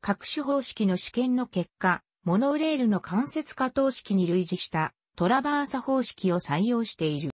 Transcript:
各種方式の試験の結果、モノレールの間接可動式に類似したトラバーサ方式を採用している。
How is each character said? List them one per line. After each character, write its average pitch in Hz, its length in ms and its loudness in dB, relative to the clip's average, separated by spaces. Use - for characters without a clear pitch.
各 - 260 -2
種 - 180 -4
方 277 180 0
式 - 240 -2
の 185 100 2
試 - 160 -6
験 247 240 0
の 254 100 -2
結 - 320 -4
果、 180 240 0
モ 175 140 4
ノ 277 180 2
レ 311 180 2
ー 285 40 0
ル 247 100 2
の 196 120 2
間 220 260 -2
接 - 280 -6
可 262 160 -2
動 269 200 2
式 - 240 -6
に 185 120 4
類 175 240 2
似 185 60 -2
し - 140 -6
た 156 240 -2
ト 175 120 2
ラ 262 140 4
バ 294 220 0
ー - 20 -6
サ 262 140 -4
方 262 220 0
式 190 300 -2
を 175 80 2
採 165 260 0
用 233 180 0
し - 120 -6
て 160 100 -2
い 147 140 -2
る。 147 180 -4